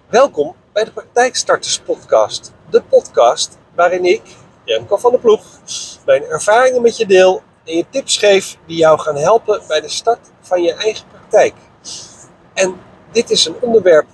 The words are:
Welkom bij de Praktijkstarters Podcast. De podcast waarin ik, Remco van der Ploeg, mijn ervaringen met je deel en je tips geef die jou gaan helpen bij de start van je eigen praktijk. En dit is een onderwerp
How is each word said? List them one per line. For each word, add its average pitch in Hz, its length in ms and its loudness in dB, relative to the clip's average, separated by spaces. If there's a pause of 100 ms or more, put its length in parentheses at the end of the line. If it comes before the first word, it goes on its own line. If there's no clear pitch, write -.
Welkom 285 460 0 (180)
bij 214 120 -2
de 214 60 -8
Praktijkstarters - 880 -4
Podcast. - 760 -4 (180)
De 226 120 2
podcast - 760 0 (160)
waarin 180 300 0
ik, 185 180 0 (420)
Remco 113 320 -2
van 240 140 0
der 254 100 0
Ploeg, 220 240 2 (600)
mijn 139 180 0
ervaringen 233 580 0
met 233 140 0
je 226 100 -4
deel 185 360 4 (220)
en 165 120 -8
je 170 140 -4
tips - 260 -6
geef 196 400 0 (100)
die 165 100 -12
jou 160 220 4
gaan 151 180 -6
helpen 196 520 0
bij 156 120 -2
de 151 80 -10
start - 420 -6 (100)
van 180 220 -4
je 170 100 0
eigen 214 360 -8
praktijk. - 460 0 (1000)
En 185 260 -4 (320)
dit 233 180 -4
is 214 140 0
een 165 160 -6
onderwerp 185 540 2